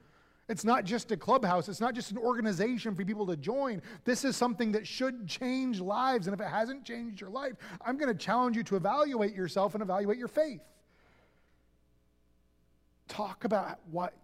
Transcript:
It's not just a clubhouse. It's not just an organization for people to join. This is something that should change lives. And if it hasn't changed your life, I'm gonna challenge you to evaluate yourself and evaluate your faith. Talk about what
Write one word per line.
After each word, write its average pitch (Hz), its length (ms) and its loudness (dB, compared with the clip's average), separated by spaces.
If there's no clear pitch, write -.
It's 214 140 -4
not 233 200 4
just 214 280 -2
a 202 60 0
clubhouse. 190 520 4
It's 190 120 -4
not 247 120 2
just 220 160 -6
an 202 80 -4
organization 226 800 0
for 185 100 -2
people 208 220 -2
to 175 80 0
join. 220 460 -2
This 247 200 2
is 262 120 2
something 240 360 2
that 208 160 0
should 254 400 -4
change 254 520 -2
lives. 220 460 2
And 196 80 0
if 185 60 -6
it 202 100 -4
hasn't 226 360 -2
changed 233 360 -10
your 190 80 -12
life, 262 240 -4
I'm 254 120 0
gonna 269 180 2
challenge 233 420 2
you 226 60 0
to 196 140 0
evaluate 220 580 2
yourself 190 400 0
and 214 80 -2
evaluate 202 340 0
your 240 120 -6
faith. 294 320 0
Talk 196 340 -6
about 190 360 0
what 175 220 -4